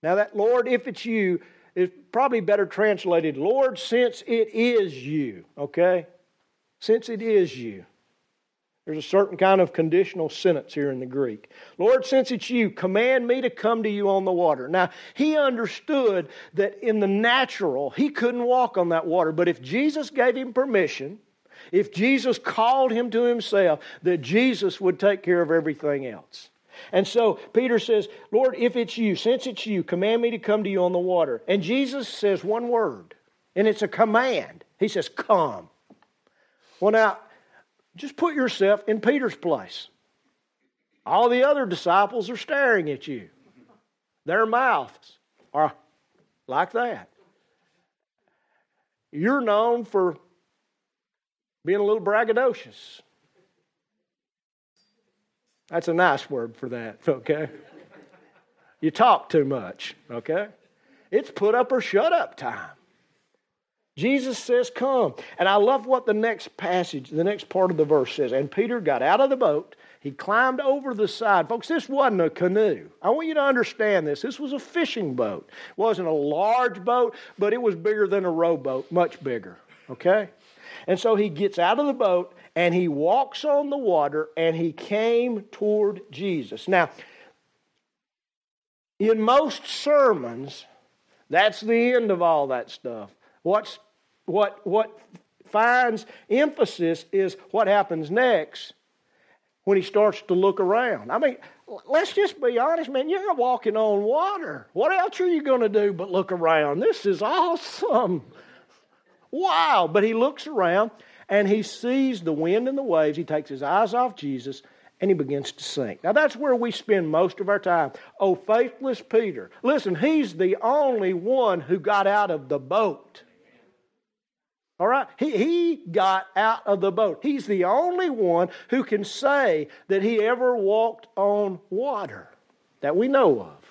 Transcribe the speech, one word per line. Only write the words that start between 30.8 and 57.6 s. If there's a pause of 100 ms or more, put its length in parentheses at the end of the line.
on
the
water."
And
Jesus
says
one
word, (400)
and
it's
a
command. (160)
He
says,
"Come." (1080)
Well,
now, (800)
just
put
yourself
in
Peter's
place. (1160)
All
the
other
disciples
are
staring
at
you. (960)
Their
mouths (360)
are (720)
like
that. (2000)
You're
known
for (1500)
being
a
little
braggadocious. (2750)
That's
a
nice
word
for
that,
okay? (1300)